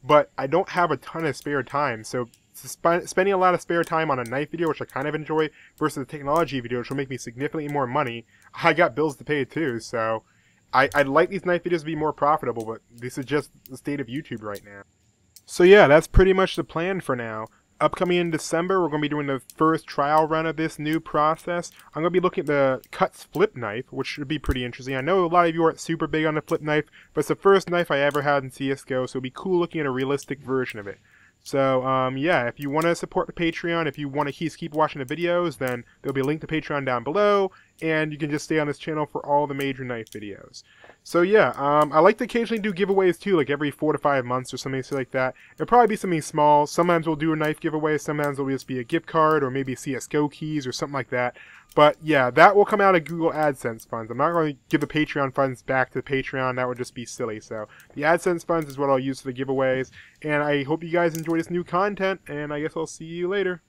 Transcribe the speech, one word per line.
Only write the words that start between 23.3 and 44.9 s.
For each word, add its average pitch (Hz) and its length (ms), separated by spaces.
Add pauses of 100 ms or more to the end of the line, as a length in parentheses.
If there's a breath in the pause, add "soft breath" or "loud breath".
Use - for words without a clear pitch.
knife, 117 340
which 135 180
should 143 200
be 151 100
pretty 127 280
interesting. 127 320
I 127 40
know 180 220
a 170 40
lot 175 200
of 165 80
you 165 80
aren't 160 160
super 160 260
big 156 200
on 156 100
the 151 60
flip - 200
knife, 151 260 (260 loud breath)
but - 60
it's 147 100
the 151 60
first 196 340
knife 175 200
I 143 100
ever 143 240
had 143 200
in 131 80
C 135 180
S 135 140
G 135 120
O, 127 100
so - 60
it'll 131 100
be 127 120
cool 185 240
looking 170 220
at 143 80
a 131 40
realistic 135 500
version 127 360
of 101 100
it. 95 100 (440 soft breath)
So, 135 440
um, 131 320
yeah, 139 300
if 117 120
you 143 100
wanna 165 260
support - 320
the 165 40
Patreon, 170 560
if 135 100
you 147 120
wanna 143 240
keep, 160 240
keep 165 160
watching 151 280
the 131 140
videos, 175 420
then 123 280 (160 soft breath)
there'll 139 120
be 139 60
a 131 60
link 151 160
to 147 60
Patreon 147 380
down 123 200
below, 202 440 (320 soft breath)
and 156 300
you 147 60
can 151 120
just 147 140
stay 156 160
on 147 80
this 147 100
channel 151 280
for - 200
all 147 220
the 139 60
major 135 320
knife 117 260
videos. - 520 (380 loud breath)
So - 200
yeah, 185 340
um, 143 380
I 156 60
like 190 180
to 247 80
occasionally 226 360
do 208 120
giveaways 190 440
too, 196 200
like 139 120
every 143 220
four 151 220
to 143 40
five 139 280
months 127 280
or 127 40
something 131 340